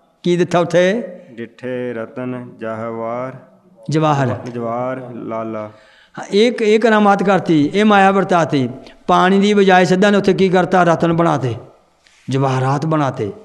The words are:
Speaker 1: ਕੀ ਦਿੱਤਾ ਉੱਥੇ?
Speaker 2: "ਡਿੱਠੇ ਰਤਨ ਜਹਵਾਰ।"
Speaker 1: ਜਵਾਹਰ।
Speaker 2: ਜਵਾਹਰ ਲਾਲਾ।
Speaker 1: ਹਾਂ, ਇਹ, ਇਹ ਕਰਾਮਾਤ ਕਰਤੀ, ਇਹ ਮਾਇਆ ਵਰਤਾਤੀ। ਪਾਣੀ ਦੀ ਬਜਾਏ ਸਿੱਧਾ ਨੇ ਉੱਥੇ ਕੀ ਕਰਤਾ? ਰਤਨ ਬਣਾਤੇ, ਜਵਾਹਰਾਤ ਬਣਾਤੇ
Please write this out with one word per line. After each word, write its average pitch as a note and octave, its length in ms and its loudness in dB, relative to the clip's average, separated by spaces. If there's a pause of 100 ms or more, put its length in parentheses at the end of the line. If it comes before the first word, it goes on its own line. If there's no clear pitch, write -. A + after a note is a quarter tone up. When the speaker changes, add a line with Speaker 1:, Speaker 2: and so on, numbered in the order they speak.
(220)
Speaker 1:
ਕੀ F3 140 0
ਦਿੱਤਾ F3 220 0
ਉੱਥੇ? F3+ 500 0 (260)
Speaker 2:
"ਡਿੱਠੇ B2 580 -10
ਰਤਨ B2 640 -10
ਜਹਵਾਰ।" A2+ 800 -8 (540)
Speaker 1:
ਜਵਾਹਰ। D3 480 0 (160)
Speaker 2:
ਜਵਾਹਰ B2 600 -8
ਲਾਲਾ। A2 560 -10 (480)
Speaker 1:
ਹਾਂ, C3 140 -12
ਇਹ, A3+ 200 4 (100)
ਇਹ G#3+ 180 2
ਕਰਾਮਾਤ G#3 420 4
ਕਰਤੀ, E3+ 520 2
ਇਹ G3+ 100 2
ਮਾਇਆ G3 260 4
ਵਰਤਾਤੀ। E3+ 580 0 (380)
ਪਾਣੀ F3+ 320 4
ਦੀ G#3 160 2
ਬਜਾਏ F#3+ 300 4
ਸਿੱਧਾ F#3 260 2
ਨੇ G#3 60 2
ਉੱਥੇ F#3+ 160 2
ਕੀ F3+ 160 2
ਕਰਤਾ? F3+ 340 2
ਰਤਨ E3+ 300 2
ਬਣਾਤੇ, D3+ 420 0 (760)
ਜਵਾਹਰਾਤ C3 560 -2
ਬਣਾਤੇ C3+ 460 -4 (120)